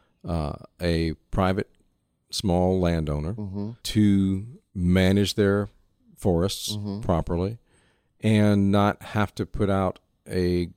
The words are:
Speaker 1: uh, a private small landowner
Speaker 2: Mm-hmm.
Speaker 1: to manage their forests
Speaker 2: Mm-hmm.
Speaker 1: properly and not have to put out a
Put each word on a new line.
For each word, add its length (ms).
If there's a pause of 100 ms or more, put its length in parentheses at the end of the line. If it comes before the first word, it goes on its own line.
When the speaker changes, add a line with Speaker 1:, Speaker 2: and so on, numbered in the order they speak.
(240)
Speaker 1:
uh, 280 (280)
a 340 (160)
private 380 (600)
small 480
landowner 560
Speaker 2:
Mm-hmm. 360 (120)
Speaker 1:
to 640 (280)
manage 600
their 340 (480)
forests 600
Speaker 2:
Mm-hmm. 240
Speaker 1:
properly 580 (640)
and 500
not 320
have 340
to 100
put 240
out 280 (300)
a 480